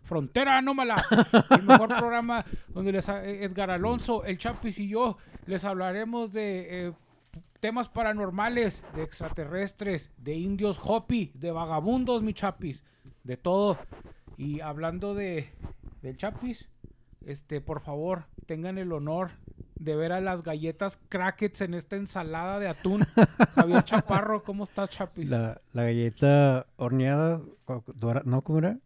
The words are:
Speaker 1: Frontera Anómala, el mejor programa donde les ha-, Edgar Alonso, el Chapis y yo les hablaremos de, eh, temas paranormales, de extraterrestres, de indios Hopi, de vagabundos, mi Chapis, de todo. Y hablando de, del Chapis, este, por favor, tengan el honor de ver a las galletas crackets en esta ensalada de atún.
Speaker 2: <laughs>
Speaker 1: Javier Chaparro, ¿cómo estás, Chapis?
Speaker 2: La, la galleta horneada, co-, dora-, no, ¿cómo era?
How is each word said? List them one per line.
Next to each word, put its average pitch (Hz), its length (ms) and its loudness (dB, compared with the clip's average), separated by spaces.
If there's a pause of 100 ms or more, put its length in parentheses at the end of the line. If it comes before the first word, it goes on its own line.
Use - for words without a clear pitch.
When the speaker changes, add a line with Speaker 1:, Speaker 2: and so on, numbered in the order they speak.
Speaker 1:
Frontera 247 560 2
Anómala, 262 480 0 (460)
el 190 120 8
mejor 220 260 10
programa 233 540 -2 (300)
donde 190 180 -2
les 190 160 0
ha-, 196 160 -6
Edgar 196 460 -4
Alonso, 220 540 -2
el 190 160 -4
Chapis - 400 -6
y 202 80 -4
yo 220 300 0 (280)
les 185 180 -4
hablaremos 202 720 -4
de, 180 540 -6
eh, 170 60 -8 (640)
temas 226 280 -2
paranormales, 214 960 -2 (120)
de 156 80 -4
extraterrestres, 170 1120 -6
de 139 180 -8
indios 190 480 -2
Hopi, 226 520 0
de 160 160 -6
vagabundos, 208 720 0
mi 220 100 -2
Chapis, 156 500 -6 (400)
de 127 140 -8
todo. 190 400 2 (600)
Y 147 240 -6
hablando 165 520 -6
de, 185 360 -4 (520)
del 131 160 -10
Chapis, 226 520 -8 (560)
este, 143 340 -10
por 147 220 -8
favor, 156 420 -6 (220)
tengan 170 320 -8
el 180 160 -6
honor 160 380 -4 (440)
de 151 220 -4
ver 165 160 -2
a 185 80 -2
las 185 220 -4
galletas 160 540 -4 (120)
crackets 190 500 -2
en 175 140 -4
esta 175 240 -8
ensalada 180 600 -6
de 196 100 -2
atún. 190 340 0
Speaker 2:
<laughs> - 520 6
Speaker 1:
Javier 262 280 8
Chaparro, 214 600 2
¿cómo 202 200 -6
estás, 196 280 -4
Chapis? 175 380 -6
Speaker 2:
La, 113 300 -2 (140)
la 120 100 0
galleta 131 840 4 (100)
horneada, 139 640 2 (240)
co-, 123 220 -8
dora-, 117 360 -2
no, 127 200 2
¿cómo 156 160 2
era? 196 260 2